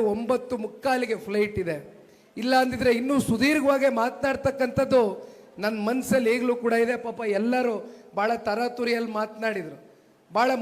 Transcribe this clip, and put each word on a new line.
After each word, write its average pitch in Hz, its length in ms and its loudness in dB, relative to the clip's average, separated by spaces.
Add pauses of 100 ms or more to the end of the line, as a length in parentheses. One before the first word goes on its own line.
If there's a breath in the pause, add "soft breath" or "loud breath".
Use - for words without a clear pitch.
(100)
ಒಂಬತ್ತು 240 520 -2
ಮುಕ್ಕಾಲಿಗೆ 247 600 -2
ಫ್ಲೈಟ್ 208 380 -2
ಇದೆ. 165 120 -4 (640 loud breath)
ಇಲ್ಲ 240 160 -2 (120)
ಅಂದಿದ್ರೆ 247 360 2
ಇನ್ನೂ 269 140 0 (120)
ಸುದೀರ್ಘವಾಗಿ 269 640 4 (100)
ಮಾತನಾಡ್ತಕ್ಕಂಥದ್ದು 262 1000 0 (600 loud breath)
ನನ್ನ 214 140 -2 (120)
ಮನಸ್ಸಲ್ಲಿ 254 480 2
ಈಗಲೂ 247 260 0
ಕೂಡ 233 120 2 (100)
ಇದೆ. 240 100 0 (120)
ಪಾಪ 226 120 -8 (220)
ಎಲ್ಲರೂ 240 340 0 (440 loud breath)
ಭಾಳ 214 120 2 (160)
ತರಾತುರಿಯಲ್ಲಿ 233 720 -2
ಮಾತನಾಡಿದ್ರು, 214 580 -6 (600 soft breath)
ಭಾಳ 247 140 4 (120)